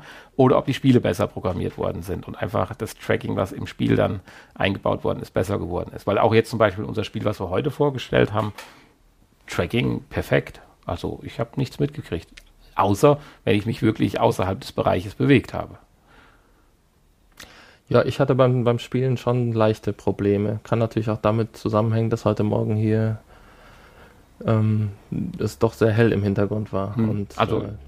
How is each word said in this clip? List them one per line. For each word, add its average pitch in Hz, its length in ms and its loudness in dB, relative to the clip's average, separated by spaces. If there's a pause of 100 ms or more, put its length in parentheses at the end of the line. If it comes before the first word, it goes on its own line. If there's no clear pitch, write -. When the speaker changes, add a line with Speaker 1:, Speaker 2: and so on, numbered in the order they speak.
(360)
Speaker 1:
oder 131 220 6
ob - 80 0
die 135 80 0
Spiele 127 280 6
besser 101 260 0
programmiert 90 500 -4
worden 90 240 -4
sind 92 260 -8
und - 80 -12
einfach 101 400 -2
das - 200 -10
Tracking, - 400 -2
was 101 160 -2
im - 160 -10
Spiel 113 280 0
dann 101 260 0 (340)
eingebaut 98 480 -2
worden 98 180 -2
ist, - 120 -14
besser 101 260 -2
geworden 87 360 -6
ist. - 120 -14
Weil 101 100 0
auch 113 160 4
jetzt 113 160 4
zum 113 100 -2
Beispiel 104 260 2
unser 104 180 -4
Spiel, 107 220 -6
was 104 140 -4
wir 92 100 -6
heute 120 220 -2
vorgestellt 131 640 0
haben, 107 200 -2 (960)
Tracking 117 600 -2
perfekt. - 520 -2 (240)
Also - 380 -6
ich - 160 -10
habe 117 180 -6
nichts 139 220 -4
mitgekriegt, 143 500 -6 (460)
außer 104 440 4 (240)
wenn 104 120 2
ich 101 100 0
mich 113 160 -6
wirklich 107 380 0
außerhalb 107 400 0
des - 120 -16
Bereiches 98 440 -2
bewegt 131 380 2
habe. 85 240 -8 (2000)
Speaker 2:
Ja, 120 160 4
ich - 140 -2
hatte 139 160 2
beim, 127 280 4
beim 120 140 2
Spielen 127 400 -2
schon 120 340 0
leichte 110 420 2
Probleme. 101 720 0
Kann 117 160 -2
natürlich 113 300 -2
auch 107 120 0
damit 110 360 0
zusammenhängen, 110 540 0
dass 113 120 -4
heute 104 200 2
Morgen 110 320 0
hier, 110 420 0 (1300)
ähm, 107 460 2 (480)
es 110 180 -4
doch 113 160 2
sehr 113 180 4
hell 113 220 4
im 98 100 0
Hintergrund 101 480 0
war 98 240 -4
Speaker 1:
Hm, 113 140 0
Speaker 2:
und, 104 300 -6
Speaker 1:
also 110 240 0
Speaker 2:
äh, 107 60 -10 (180)